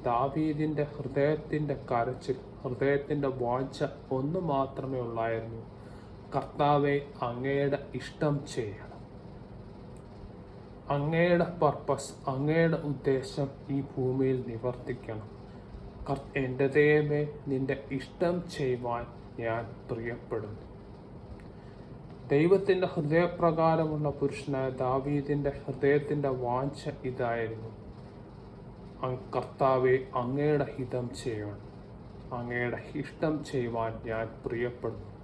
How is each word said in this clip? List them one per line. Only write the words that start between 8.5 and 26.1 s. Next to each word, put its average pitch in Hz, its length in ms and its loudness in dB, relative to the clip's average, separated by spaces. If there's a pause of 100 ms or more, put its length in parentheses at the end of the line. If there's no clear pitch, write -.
ചെയ്യണം, - 480 -6 (1900)
അങ്ങയുടെ 170 520 4 (120)
പർപ്പസ്, 139 500 2 (220)
അങ്ങയുടെ 156 480 4 (100)
ഉദ്ദേശം 135 560 2 (300)
ഈ - 20 4 (140)
ഭൂമിയിൽ 131 480 2 (100)
നിവർത്തിക്കണം. 117 760 -6 (760)
കർ-, 139 200 -4 (120)
എൻ്റെ 127 260 2 (100)
ദൈവമേ, 147 440 8 (320)
നിൻ്റെ 135 240 2 (220)
ഇഷ്ടം - 380 0 (200)
ചെയ്യുവാൻ 120 500 0 (380)
ഞാൻ 113 200 0 (240)
പ്രിയപ്പെടുന്നു." 113 800 -4 (1700)
ദൈവത്തിൻ്റെ 185 600 6
ഹൃദയപ്രകാരമുള്ള 160 1160 4 (100)
പുരുഷനായ 135 480 0 (160)
ദാവീദിൻ്റെ 139 680 2 (120)
ഹൃദയത്തിൻ്റെ 143 680 4 (120)